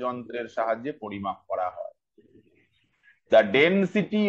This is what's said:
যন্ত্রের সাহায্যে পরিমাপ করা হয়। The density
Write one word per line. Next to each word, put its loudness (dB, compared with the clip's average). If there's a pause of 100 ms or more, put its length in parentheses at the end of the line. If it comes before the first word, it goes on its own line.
যন্ত্রের -8
সাহায্যে -4 (120)
পরিমাপ -8 (100)
করা -4
হয়। -14 (1400)
The 10 (140)
density 2